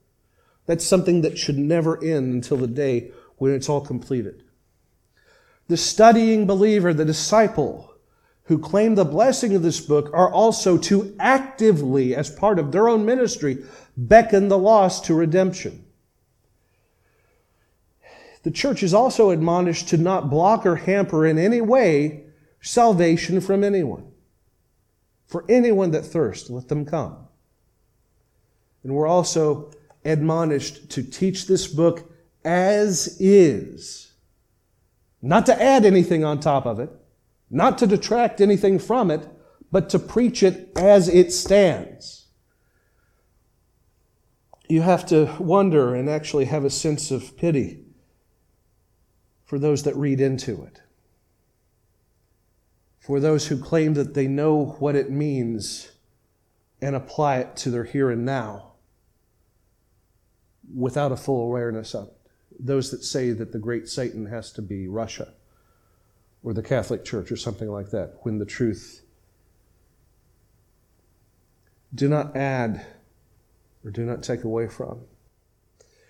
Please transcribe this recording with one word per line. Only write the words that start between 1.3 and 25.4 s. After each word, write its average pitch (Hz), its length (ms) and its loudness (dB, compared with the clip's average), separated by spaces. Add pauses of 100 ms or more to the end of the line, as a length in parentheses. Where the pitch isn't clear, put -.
should 143 180 -4
never 160 460 -2
end 143 280 -2
until 123 260 -4
the 127 100 -2
day 123 440 -4 (280)
when 135 120 0
it's 135 160 -4
all 143 140 -2
completed. 123 600 -8 (1200)
The 170 80 0
studying 220 680 4
believer, 196 480 2
the 156 100 0
disciple, 156 880 0 (500)
who 160 140 2
claim 208 380 2
the 196 80 4
blessing 208 500 2
of 180 100 2
this - 180 0
book 147 320 0
are 180 180 4
also 196 460 4
to 202 420 0
actively, 165 960 2
as 147 140 -4
part 202 280 0
of 147 140 -2
their 202 160 2
own 220 160 2
ministry, 214 600 -2 (320)
beckon 202 500 6
the 196 100 4
lost 190 480 2
to 165 100 0
redemption. 175 680 -2 (2500)
The 165 80 -2
church 269 300 -4
is 175 120 2
also 220 380 4
admonished 170 580 0
to 175 80 2
not 165 320 0
block 190 360 2
or 175 100 2
hamper 185 500 0
in 156 120 2
any 214 220 2
way 190 680 2 (360)
salvation 175 800 2
from 196 220 0
anyone. 190 480 -2 (1120)
For 170 240 -10